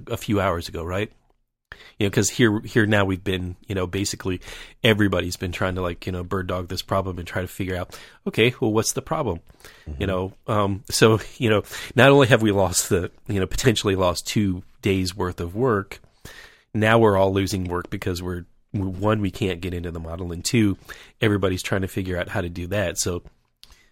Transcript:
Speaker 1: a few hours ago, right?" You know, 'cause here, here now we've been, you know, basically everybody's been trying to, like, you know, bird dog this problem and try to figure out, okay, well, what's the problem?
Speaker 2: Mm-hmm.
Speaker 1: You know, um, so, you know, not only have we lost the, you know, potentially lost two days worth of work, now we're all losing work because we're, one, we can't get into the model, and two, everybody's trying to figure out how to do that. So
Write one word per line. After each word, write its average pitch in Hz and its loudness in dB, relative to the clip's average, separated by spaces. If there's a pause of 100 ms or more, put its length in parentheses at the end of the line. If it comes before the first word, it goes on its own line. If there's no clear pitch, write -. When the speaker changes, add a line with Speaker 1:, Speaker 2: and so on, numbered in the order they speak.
Speaker 1:
a 117 -6
few 101 -2
hours 87 -2
ago, 82 -10
right?" 95 -4 (880)
You - 0
know, 98 0
'cause 104 2
here, 113 4
here 113 0
now 104 4
we've 95 -2
been, 90 -4 (120)
you 104 -8
know, 90 -2
basically 95 -4 (420)
everybody's 98 2
been 90 -6
trying 92 -4
to, 92 -4
like, 87 -6
you 95 -6
know, 90 -6
bird 92 -6
dog 90 -6
this 92 -8
problem 95 -2
and 85 -10
try 98 -6
to 90 -6
figure 92 -6
out, 90 -8 (300)
okay, 123 2
well, 110 0
what's 107 0
the - -6
problem? 127 -4 (500)
Speaker 2:
Mm-hmm. 78 -10
Speaker 1:
You 98 0
know, 95 -2 (160)
um, 101 0
so, 110 6 (180)
you 117 0
know, 104 4 (320)
not 127 8
only 139 8
have 110 6
we 110 4
lost 95 2
the, 92 0 (160)
you 101 -2
know, 92 0
potentially 104 2
lost 90 0
two 95 -2 (180)
days 95 0
worth 92 -6
of 87 -6
work, 107 -2 (760)
now 110 4
we're 107 6
all 95 4
losing 95 0
work 87 -4
because 95 -4
we're, 90 -6 (260)
one, 98 0
we 98 0
can't 92 -2
get 90 -4
into 87 -6
the 82 -8
model, 85 -8
and 85 -10
two, 104 4 (440)
everybody's 98 2
trying 98 -2
to 95 -4
figure 92 -6
out 87 -4
how 104 -4
to 87 -4
do 87 -8
that. 92 -2
So 90 -4 (680)